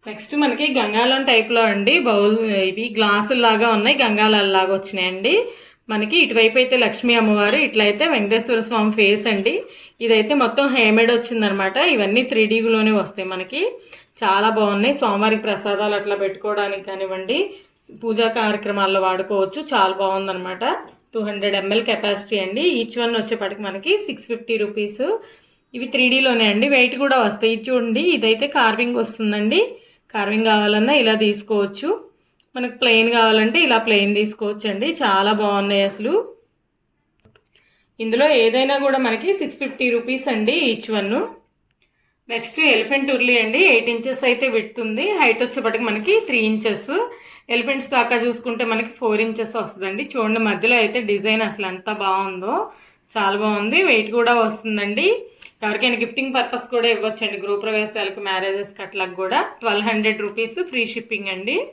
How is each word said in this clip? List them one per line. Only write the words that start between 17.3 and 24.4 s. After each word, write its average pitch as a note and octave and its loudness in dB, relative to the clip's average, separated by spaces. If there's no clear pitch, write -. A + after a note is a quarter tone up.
పూజా A3+ 0
కార్యక్రమాల్లో G3+ 0
వాడుకోవచ్చు. F#3+ -2
చాలా F#3+ 4
బాగుందనమాట. F#3+ -4
టూ A3+ -4
హండ్రెడ్ G3+ -2
ఎంఎల్ G3+ 0
కెపాసిటీ G#3 -2
అండి. G3+ -4
Each A3+ -4
one A#3 0
వచ్చేప్పటికి G#3+ -4
మనకి G3 -4
సిక్స్ - -12
ఫిఫ్టీ A3+ -4